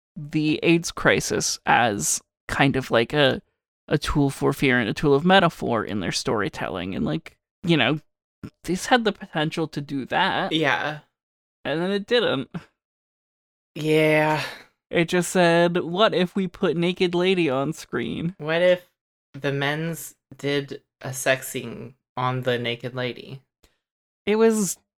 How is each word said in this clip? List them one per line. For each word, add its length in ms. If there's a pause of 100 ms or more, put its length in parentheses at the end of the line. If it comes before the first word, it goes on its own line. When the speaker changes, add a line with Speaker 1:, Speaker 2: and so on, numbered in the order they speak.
(160)
Speaker 1:
the 480
aids 280
crisis 720
as 560 (260)
kind 300
of, 140
like, 200
a, 300 (480)
a 80
tool 320
for 240
fear 260
and 100
a 40
tool 200
of 120
metaphor 580
in 160
their 140
storytelling. 840
And, 100
like, 320 (260)
you 120
know, 240 (640)
this 240
had 160
the 80
potential 560
to 140
do 240
that. 460
Speaker 2:
Yeah. 480 (640)
Speaker 1:
And 160
then 120
it 160
didn't. 420 (1300)
Speaker 2:
Yeah. 680 (460)
Speaker 1:
It 160
just 260
said, 460
"What 360
if 220
we 120
put 280
naked 400
lady 340
on 240
screen?" 640
Speaker 2:
What 240
if 280 (440)
the 200
men's 600 (200)
did 460 (200)
a 120
sex 360
scene 440 (240)
on 240
the 180
naked 360
lady? 460 (840)
Speaker 1:
It 100
was, 420 (220)